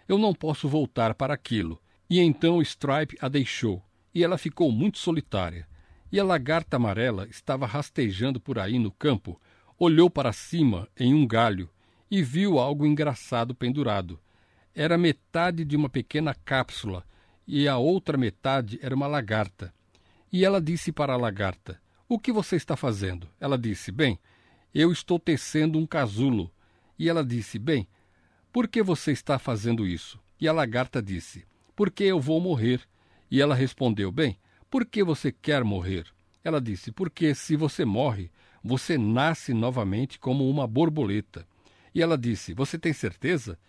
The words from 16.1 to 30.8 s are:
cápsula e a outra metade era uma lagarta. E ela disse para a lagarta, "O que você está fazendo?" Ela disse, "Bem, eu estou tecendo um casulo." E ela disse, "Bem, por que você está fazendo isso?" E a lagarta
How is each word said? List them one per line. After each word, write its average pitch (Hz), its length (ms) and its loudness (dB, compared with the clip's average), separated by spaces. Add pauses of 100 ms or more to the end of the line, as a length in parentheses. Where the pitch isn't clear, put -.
cápsula 107 720 -4 (420)
e 143 200 2
a 135 100 2
outra 151 400 2
metade 123 640 -2
era 131 120 -6
uma 139 140 0
lagarta. 107 640 -2 (580)
E 185 120 2
ela 196 180 4
disse 165 300 -4
para 139 220 -2
a 123 40 0
lagarta, 98 640 -4 (280)
"O 233 100 0
que - 140 -2
você 196 240 0
está 147 180 -4
fazendo?" 95 540 -4 (100)
Ela 139 180 0
disse, 110 320 -6
"Bem, 113 300 0 (560)
eu 165 160 4
estou 175 260 -2
tecendo 156 640 0
um 160 80 0
casulo." 117 640 0 (480)
E 160 80 -2
ela 165 160 2
disse, 117 340 -4
"Bem, 120 300 0 (640)
por 240 160 2
que 226 160 0
você 160 300 0
está 131 260 -2
fazendo 113 480 -2
isso?" - 320 -8 (200)
E 160 80 -2
a 156 60 2
lagarta 127 480 -2